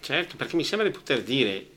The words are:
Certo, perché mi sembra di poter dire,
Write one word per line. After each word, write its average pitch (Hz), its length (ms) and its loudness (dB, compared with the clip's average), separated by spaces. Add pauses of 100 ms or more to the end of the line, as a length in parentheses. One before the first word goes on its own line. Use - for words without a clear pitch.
Certo, 175 340 -4
perché 156 220 -2
mi 151 80 2
sembra 208 220 2
di 170 60 0
poter - 300 0
dire, 110 540 0